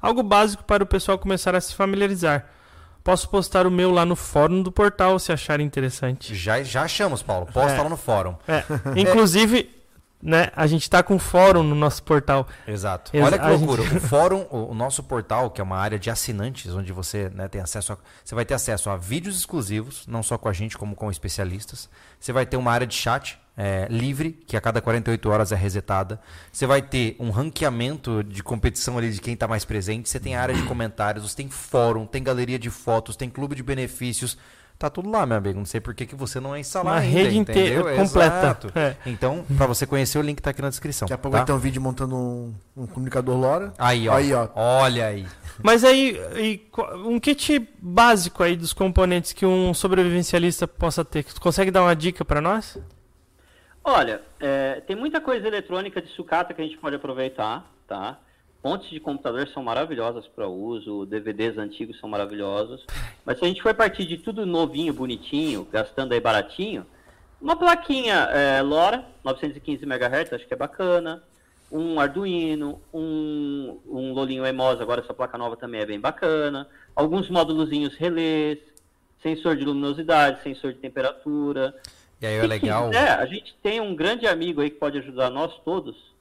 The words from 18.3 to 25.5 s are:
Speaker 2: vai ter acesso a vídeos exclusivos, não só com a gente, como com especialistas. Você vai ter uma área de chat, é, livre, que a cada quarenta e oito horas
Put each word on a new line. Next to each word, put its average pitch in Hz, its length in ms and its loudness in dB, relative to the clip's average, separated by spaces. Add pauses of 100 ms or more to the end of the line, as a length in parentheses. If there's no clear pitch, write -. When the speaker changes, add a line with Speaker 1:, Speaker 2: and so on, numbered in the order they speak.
Speaker 2:
vai 117 80 -2
ter 135 120 -2
acesso 110 340 -4
a 98 80 -4
vídeos 165 400 -6
exclusivos, 113 720 -6
não 117 160 -6
só 117 140 -4
com 113 120 -4
a 101 40 -2
gente, 107 240 -6
como 104 180 -8
com 107 160 -6
especialistas. 95 760 -8 (320)
Você - 140 -8
vai 127 140 2
ter 131 100 -2
uma 123 140 2
área 120 160 2
de 107 80 -8
chat, - 440 -2 (160)
é, 98 360 -2
livre, 139 400 -2 (160)
que - 100 -6
a 101 40 0
cada 113 200 0
quarenta 113 280 0
e 113 40 2
oito 110 160 -2
horas 107 220 2